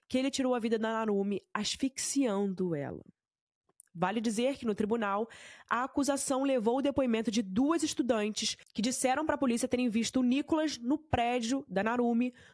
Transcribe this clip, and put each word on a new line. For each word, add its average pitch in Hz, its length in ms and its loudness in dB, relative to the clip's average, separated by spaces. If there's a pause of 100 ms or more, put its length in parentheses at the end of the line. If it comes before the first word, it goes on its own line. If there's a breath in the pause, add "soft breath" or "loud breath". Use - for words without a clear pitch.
que - 80 -2
ele 262 140 2
tirou 254 240 0
a 240 60 0
vida 220 180 0
da 220 140 0
Narumi 208 500 0 (100)
asfixiando 196 1200 -2
ela. 123 260 -8 (960)
Vale 190 220 0
dizer 240 380 0
que, 240 80 -6
no 208 80 0
tribunal, 208 520 -2 (440 loud breath)
a 240 120 0
acusação 269 600 0
levou 254 340 2
o 269 60 0
depoimento 233 480 2
de 214 100 0
duas 254 420 2
estudantes 220 720 -2 (200 loud breath)
que 208 80 -2
disseram 262 420 0
pra 302 140 0
polícia 240 280 2
terem 247 220 0
visto 226 320 0
o - 20 4
Nicolas 285 540 2
no 240 220 0
prédio 247 680 0
da 190 160 -2
Narumi 240 520 0 (200 loud breath)